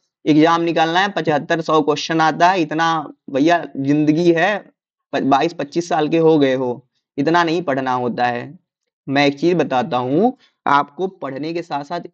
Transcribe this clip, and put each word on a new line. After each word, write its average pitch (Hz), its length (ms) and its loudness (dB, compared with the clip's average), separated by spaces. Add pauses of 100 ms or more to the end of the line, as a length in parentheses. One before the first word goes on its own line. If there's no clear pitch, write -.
(260)
एग्जाम 160 360 4
निकालना 165 380 0
है, 202 100 0
पचहत्तर 165 520 -2
सौ 156 200 2
क्वेश्चन 151 400 -2
आता 160 280 4
है, 190 120 2
इतना 156 520 -2 (160)
भैया 156 380 2 (100)
जिंदगी 151 540 2
है, 185 340 0 (480)
प-, 135 80 -2
बाईस 135 320 0
पच्चीस 170 360 -6
साल 151 200 -2
के 165 80 2
हो 160 220 4
गए 135 140 2
हो, 127 340 -4 (300)
इतना 165 260 2
नहीं 170 180 -2
पढ़ना 131 320 -4
होता 123 320 -2
है। 123 340 -6 (500)
मैं 143 180 2
एक 143 120 -2
चीज 170 140 2
बताता 127 440 0
हूँ, 147 400 0 (300)
आपको 143 400 0
पढ़ने 147 460 -8
के 170 80 -4
साथ 147 220 -8
साथ 175 160 -8 (140)